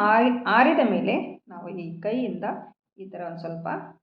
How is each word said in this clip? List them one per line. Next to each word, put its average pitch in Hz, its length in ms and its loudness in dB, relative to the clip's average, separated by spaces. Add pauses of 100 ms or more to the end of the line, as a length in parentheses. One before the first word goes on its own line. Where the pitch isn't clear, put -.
(100)
ಆರಿ-, 240 260 6 (200)
ಆರಿದ 277 360 6
ಮೇಲೆ 190 220 0 (380)
ನಾವು 175 200 -12 (140)
ಈ - 20 -8 (160)
ಕೈಯಿಂದ 214 400 -4 (580)
ಈ 190 120 -16
ಥರ 175 60 -10 (100)
ಒಂದು 165 160 -12
ಸ್ವಲ್ಪ 165 200 -8 (360)